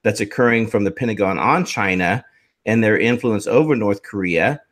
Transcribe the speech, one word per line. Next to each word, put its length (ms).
that's 180
occurring 460
from 160
the 80
Pentagon 480
on 260
China 600
and 180
their 160
influence 480
over 300
North 260
Korea 580